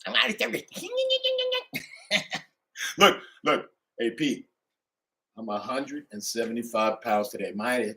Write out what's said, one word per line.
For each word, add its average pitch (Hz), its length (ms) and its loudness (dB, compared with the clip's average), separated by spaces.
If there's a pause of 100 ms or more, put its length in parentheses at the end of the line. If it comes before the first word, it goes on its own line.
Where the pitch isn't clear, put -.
I'm - 80 -4
out - 160 4
of - 80 -4
service. - 280 0
<laughs> 508 1160 -2 (1120)
Look, 190 200 8 (260)
look, - 260 2 (280)
hey, 117 140 0
Pete, 135 340 -2 (880)
I'm 110 120 -8
a 104 100 -2
hundred 139 540 -6
and 104 100 -10
seventy-five 113 800 -2
pounds 104 260 2
today, 95 260 -6
minus, 110 420 0